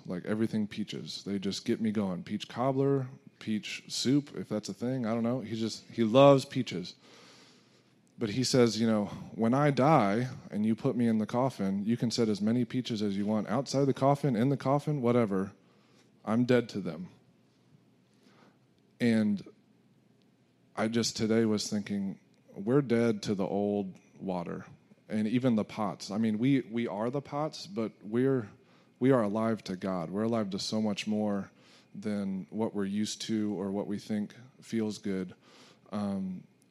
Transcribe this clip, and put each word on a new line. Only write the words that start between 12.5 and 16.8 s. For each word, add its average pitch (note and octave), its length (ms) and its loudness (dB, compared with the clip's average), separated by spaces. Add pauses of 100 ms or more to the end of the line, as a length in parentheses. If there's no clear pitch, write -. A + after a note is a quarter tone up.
peaches A#2 380 -4
as G2+ 160 0
you G2+ 80 0
want G#2+ 240 0
outside C3+ 360 0
the C3 80 4
coffin, C#3 440 2
in B2 120 4
the C3+ 80 0
coffin, C#3+ 440 0
whatever. G#2 500 2 (720)
I'm A#2 220 2
dead A#2+ 240 4
to G#2 100 -8
them." F2 300 -8 (1900)